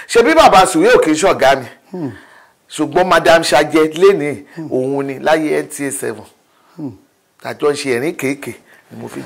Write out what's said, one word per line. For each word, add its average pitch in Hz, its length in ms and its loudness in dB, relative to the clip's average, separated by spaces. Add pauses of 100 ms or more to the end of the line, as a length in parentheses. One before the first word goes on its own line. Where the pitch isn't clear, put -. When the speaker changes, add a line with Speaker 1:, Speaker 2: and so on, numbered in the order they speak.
Speaker 1:
Ṣé - 160 2
bí 302 100 2
bàbá 214 320 6
Sùwé 240 300 2
ò - 80 4
kì 160 60 0
í 156 40 2
ṣe 185 140 0
ọ̀gá 135 320 2
mi? 120 60 -12 (260)
Speaker 2:
Hmm. 165 180 -8 (600)
Speaker 1:
Ṣùgbọ́n 156 360 -2
Madam 165 380 4
Sajẹ 156 480 0
lénìí, 156 520 0 (120)
Speaker 2:
Hmm. 156 160 -12
Speaker 1:
òun 139 340 -4
ni 139 120 -10
láyé 151 440 -2
N 147 60 -12
T 143 180 -10
A 135 40 -6
seven. 117 340 -10 (520)
Speaker 2:
Hmm. 147 160 -12 (520)
Speaker 1:
Àjọ 120 280 -4
ń 139 40 -4
ṣe 139 140 -6 (100)
ẹ̀rín 147 160 -6
kéèké 139 380 -8 (360)
ni 113 80 -20
mo 117 100 -14
fi - 180 -14